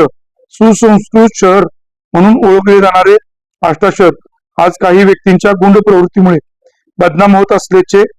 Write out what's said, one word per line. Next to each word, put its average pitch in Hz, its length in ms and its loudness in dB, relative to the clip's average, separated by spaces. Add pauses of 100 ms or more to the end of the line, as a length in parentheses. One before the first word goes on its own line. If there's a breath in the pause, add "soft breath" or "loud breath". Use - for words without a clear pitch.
(500)
सुसंस्कृत 220 840 0
शहर 190 300 0 (480)
म्हणून 208 340 0
ओळखले 196 340 2
जाणारे 185 360 2 (460)
आष्टा 170 260 -4 (100)
शहर 180 120 2 (520)
आज 180 180 -2
काही 190 240 0
व्यक्तींच्या 190 460 0
गुंड 196 240 0
प्रवृत्तीमुळे 185 640 0 (600)
बदनाम 180 380 0
होत 196 160 0
असल्याचे 190 500 -2 (160)